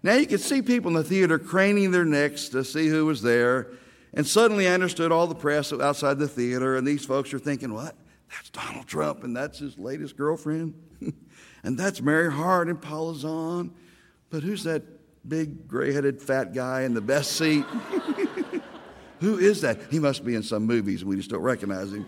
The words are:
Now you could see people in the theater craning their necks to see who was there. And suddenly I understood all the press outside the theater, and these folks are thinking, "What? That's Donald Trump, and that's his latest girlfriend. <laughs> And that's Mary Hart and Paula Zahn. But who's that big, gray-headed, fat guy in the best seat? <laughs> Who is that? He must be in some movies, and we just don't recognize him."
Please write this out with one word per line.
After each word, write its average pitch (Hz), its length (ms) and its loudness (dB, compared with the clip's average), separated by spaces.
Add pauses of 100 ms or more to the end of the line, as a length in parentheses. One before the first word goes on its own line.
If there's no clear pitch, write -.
Now 208 140 4
you 277 100 6
could 202 140 0
see 269 240 0
people 226 260 2
in 165 60 2
the 160 80 2
theater 175 340 4
craning 190 540 2
their 175 140 4
necks 147 440 0
to 131 140 -2
see 156 240 0
who 156 180 2
was 147 160 0
there. 120 460 4 (480)
And 147 100 0
suddenly 208 420 4
I 180 60 4
understood 170 380 2
all 165 160 4
the 165 80 -6
press 147 360 0
outside 139 460 0
the 147 100 0
theater, 127 500 0
and 131 100 0
these 147 180 -2
folks 135 260 -2
are 135 80 -6
thinking, 135 340 -4
"What? 127 220 -10 (360)
That's - 180 -16
Donald - 380 -12
Trump, 76 360 -4
and 120 140 -6
that's 143 220 -8
his 143 180 -10
latest 135 400 -8
girlfriend. 156 560 -2 (260)
<laughs> - 140 -8 (500)
And 123 140 -4
that's 190 240 -2
Mary 156 300 2
Hart 170 360 2
and 165 140 -4
Paula 160 340 -8
Zahn. 165 560 -6 (580)
But 156 120 -6
who's 190 220 -4
that 156 200 -2 (440)
big, 156 400 -4
gray-headed, 139 540 0
fat 131 320 -2
guy 131 300 -2
in 123 100 0
the 113 80 0
best 135 320 0
seat? 156 320 2
<laughs> - 1500 -6
Who 196 180 2
is 196 240 4
that? 117 180 0 (100)
He 156 100 0
must 139 240 2
be 117 120 -2
in 107 80 -2
some 107 220 -2
movies, 101 360 2
and 98 80 -6
we 98 80 0
just 98 120 -6
don't 98 120 -4
recognize 98 500 -2
him." 101 160 -10